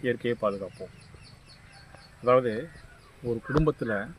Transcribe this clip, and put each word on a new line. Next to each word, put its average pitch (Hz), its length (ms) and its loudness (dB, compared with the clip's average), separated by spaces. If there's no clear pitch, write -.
இயற்கையை 120 400 0
பாதுகாப்போம். 95 500 -4
அதாவது, 123 300 4
ஒரு 117 240 -2
குடும்பத்துல 143 440 2